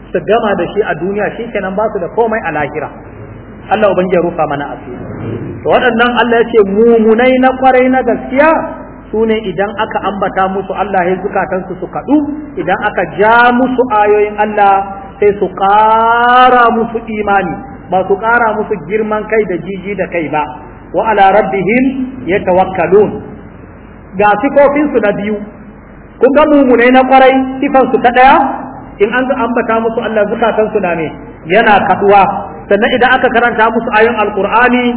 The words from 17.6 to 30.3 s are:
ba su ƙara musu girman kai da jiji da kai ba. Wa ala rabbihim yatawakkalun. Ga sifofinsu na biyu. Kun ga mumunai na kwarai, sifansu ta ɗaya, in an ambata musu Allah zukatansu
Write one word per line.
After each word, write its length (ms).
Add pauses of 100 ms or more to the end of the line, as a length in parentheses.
ba 180
su 140
ƙara 380
musu 280
girman 420
kai 200
da 120
jiji 380
da 140
kai 200
ba. 140 (460)
Wa 180
ala 240
rabbihim 540 (380)
yatawakkalun. 880 (1000)
Ga 240
sifofinsu 640
na 140
biyu. 240 (800)
Kun 180
ga 120
mumunai 460
na 100
kwarai, 300 (260)
sifansu 400
ta 140
ɗaya, 260 (580)
in 120
an 180
ambata 540
musu 240
Allah 240
zukatansu 540